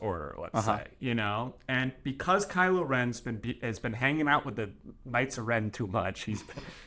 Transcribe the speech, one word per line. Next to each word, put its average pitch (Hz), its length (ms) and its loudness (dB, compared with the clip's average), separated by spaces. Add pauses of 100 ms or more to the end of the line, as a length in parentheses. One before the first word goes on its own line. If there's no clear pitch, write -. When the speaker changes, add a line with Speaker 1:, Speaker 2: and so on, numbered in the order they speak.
Speaker 1:
Order, 85 400 -2
let's 85 140 -6
Speaker 2:
Uh-huh. 107 240 4
Speaker 1:
say, 69 60 -6 (140)
you 123 160 0
know? 110 400 0 (140)
And 131 240 2 (100)
because 180 440 2
Kylo 180 420 2
Ren's 123 320 2
been 117 160 -4
be-, 117 260 -4
has 113 160 -2
been 117 140 -2
hanging 139 340 2
out 147 180 4
with 117 120 -6
the 104 140 -2 (340)
Knights 127 340 0
of 113 80 -2
Ren 110 240 2
too 110 160 -2
much, 95 380 0
he's 104 180 -4
been, - 220 -12 (220)